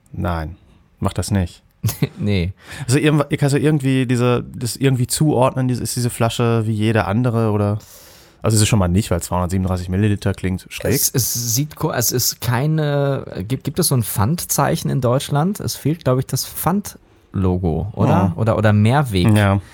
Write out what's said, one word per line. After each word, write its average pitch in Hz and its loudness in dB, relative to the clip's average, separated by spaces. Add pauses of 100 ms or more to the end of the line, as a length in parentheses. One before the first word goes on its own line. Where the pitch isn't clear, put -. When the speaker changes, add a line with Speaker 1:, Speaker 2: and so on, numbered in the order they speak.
(120)
Speaker 1:
Nein, 85 -4 (440)
mach 95 -2
das - -6
nicht. 95 -2 (200)
Speaker 2:
<laughs> - -4
Nee. 95 -2 (340)
Speaker 1:
Also 127 2
irgendw-, 147 2 (140)
kannst 139 2
du 143 0
irgendwie 135 2
diese, 123 0 (100)
das 127 -6
irgendwie 127 0
zuordnen, 131 0
diese, 123 -2
ist - -6
diese 120 -2
Flasche 117 0
wie 113 -2
jede 107 2
andere, 113 0
oder? 104 0 (640)
Also 110 2
ist 104 4
es 104 4
schon 110 4
mal 90 2
nicht, 92 2
weil 87 0
zweihundertsiebenunddreißig 90 -2
Milliliter 98 0
klingt 92 -4
schräg. - -4
Speaker 2:
Es, - 0
es 120 -2
sieht 147 -2
ko-, 160 -4
es 117 0
ist - -2
keine, 139 -2
gibt, 131 -4
gibt - -4
es 151 0
so 143 2
ein 123 2
Pfandzeichen 139 -2
in 139 0
Deutschland? 143 0
Es - -6
fehlt, 160 -4
glaub 127 2
ich, 131 -2
das - -4
Pfandlogo, 92 -2
oder? 113 2
Speaker 1:
Ja. 175 4
Speaker 2:
Oder, 110 2
oder 107 4
Mehrweg. 110 4
Speaker 1:
Ja. 101 4 (120)